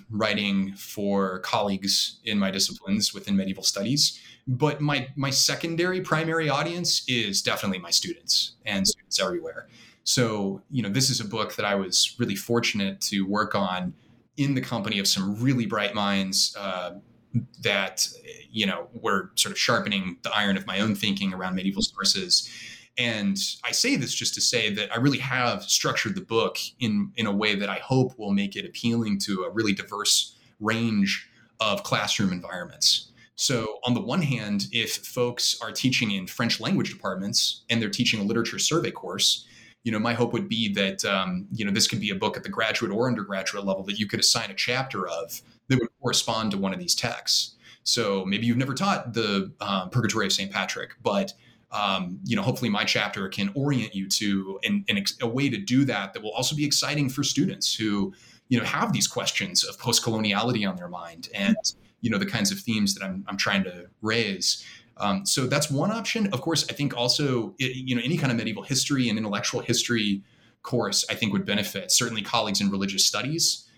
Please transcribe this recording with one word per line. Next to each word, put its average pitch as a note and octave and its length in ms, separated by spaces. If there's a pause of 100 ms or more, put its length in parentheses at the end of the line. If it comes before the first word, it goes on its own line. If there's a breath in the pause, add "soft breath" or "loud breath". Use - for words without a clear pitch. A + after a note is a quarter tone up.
(120)
writing G2+ 640
for G2 680
colleagues G2 840
in G#2+ 140
my F#2+ 140
disciplines - 640
within G2+ 220
medieval F#2+ 280
studies, A#2 560 (260 loud breath)
but C#3+ 340
my, C#3+ 360
my C#3 160
secondary E3+ 680
primary D#3+ 480
audience E3 580
is A2 340
definitely G2+ 380
my F2 100
students - 640 (120)
and G2 220
students - 320
everywhere. F2 480 (360 loud breath)
So, G#2 680
you B2 140
know, G2+ 60
this C3 200
is A#2+ 100
a A2+ 60
book G#2 300
that G#2 100
I G2+ 100
was F#2 440
really A#2 160
fortunate G2+ 680
to G2 240
work G#2 300
on F#2 380 (440 soft breath)
in C#3 160
the C3 80
company G#2+ 380
of G2 80
some G2+ 340
really A#2+ 240
bright G#2 300
minds, G2 640
uh, F2+ 320 (680)
that, G2 460 (440)
you A2 140
know, F2+ 280
were G2+ 420
sort G2+ 160
of F#2+ 60
sharpening G2 640
the G#2+ 140
iron G2+ 220
of F#2+ 100
my F#2+ 120
own G#2+ 160
thinking G2 380
around F#2 220
medieval F#2+ 260
sources. G2 680 (480 loud breath)
And G#2+ 400 (260)
I A#2+ 80
say B3+ 240
this B2 180
just - 220
to A2+ 60
say A2 340
that G#2 180
I A#2 60
really C3+ 180
have B2 460
structured A#2 520
the F#2 60
book G#2 360 (220)
in, G#2 360
in A2+ 100
a G#2 60
way G#2 240
that G2 140
I F#2+ 100
hope C3 400
will G#2 120
make G2 240
it G2 100
appealing A#2 540
to F#2+ 240
a F2 80
really G#2 220
diverse - 640 (220 loud breath)
range G#2+ 680 (320 loud breath)
of G#2 240
classroom G#2 480
environments. F2+ 800 (240 loud breath)
So A2 480
on B2 120
the G#2 60
one C3+ 200
hand, G#2+ 500
if A2+ 260
folks - 640
are A2 120
teaching A#2+ 400
in F#2+ 160
French - 320
language A2+ 320
departments G2 760
and A#2 140
they're G#2 80
teaching A#2 300
a G2 40
literature A2 360
survey C#3+ 320
course, - 560 (360 loud breath)
you A#2 80
know, A2 80
my A#2 140
hope A#2 200
would G2+ 140
be A2+ 260
that, G2 320
um, F#2 460
you G#2+ 140
know, G2+ 60
this A2+ 160
could G2 120
be G#2 100
a F#2+ 60
book G#2 220
at - 60
the G#2 60
graduate A2 420
or A#2 160
undergraduate G2+ 580
level F#2+ 180
that G#2 160
you G#2 80
could G#2+ 120
assign A2+ 300
a G2 40
chapter A#2+ 540
of E2 340 (260 soft breath)
that C3 120
would A#2 100 (120)
correspond A2 500
to G2 60
one F#2+ 160
of F2+ 60
these F2 160
texts. - 600 (280 loud breath)
So G2 420
maybe G#2+ 200
you've A#2 120
never C3+ 160
taught D#3+ 400
the, G2+ 460
uh, G2 300
Purgatory A2 360
of G2 80
Saint G2 180
Patrick, - 400 (120)
but, G2+ 300 (380 soft breath)
um, F#2+ 520
you A2+ 120
know, G#2 60
hopefully A#2+ 280
my G#2 160
chapter G#2 420
can G2+ 280
orient C3+ 380
you G2 140
to G2 560
an, G2+ 240
an G#2+ 100
ex-, G2 240
a A#2+ 60
way C3 220
to A2+ 80
do A#2+ 280
that G2+ 280
that G#2 100
will G#2+ 80
also C3 240
be D3 100
exciting C#3+ 440
for C#3+ 140
students - 520
who, G2+ 380 (340 loud breath)
you B2 100
know, G#2+ 60
have F#3 300
these - 140
questions - 580
of - 140
post-coloniality A2 880
on F2+ 80
their F2 100
mind E2+ 460
and, G2+ 240 (420 soft breath)
you A#2 100
know, G#2+ 80
the G2 80
kinds G2+ 260
of - 80
themes G#2 360
that G2 80
I'm, F#2+ 240
I'm G2 100
trying G2 280
to F2+ 220 (140)
raise. G#2+ 640 (320 loud breath)
Um, G2 280
so C3 220
that's D3 240
one D#3+ 200
option. A3+ 400
Of F3 100
course, D#3+ 280
I A#2 40
think C#3+ 220
also, A#2+ 640
it, C3 180
you C3 200
know, A#2+ 80
any D#3+ 140
kind C3 140
of A#2 60
medieval A2 260
history C3 460
and G#2+ 80
intellectual G#2+ 440
history G#2+ 600 (400 loud breath)
course, G#2 480
I A2 60
think G#2 180
would F#2+ 120
benefit G2+ 460
certainly A2+ 300
colleagues G#2 400
in G2+ 80
religious G2 360
studies, C3+ 640 (100)